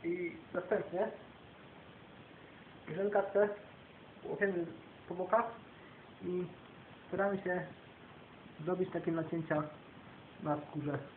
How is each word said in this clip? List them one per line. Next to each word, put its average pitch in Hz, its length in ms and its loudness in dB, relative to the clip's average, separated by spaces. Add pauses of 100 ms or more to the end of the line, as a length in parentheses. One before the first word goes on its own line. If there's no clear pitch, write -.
I 170 340 0 (160)
następnie 185 540 2 (1800)
bierzemy 190 240 2
kartkę, 202 380 8 (720)
łapiemy 185 420 4 (440)
po 175 60 -2
bokach 220 300 6 (760)
i 180 260 0 (600)
staramy 196 340 4
się 180 240 2 (1000)
zrobić 180 240 4
takie 170 220 2
nacięcia 160 520 4 (800)
na 151 140 4
skórze. 143 400 0 (200)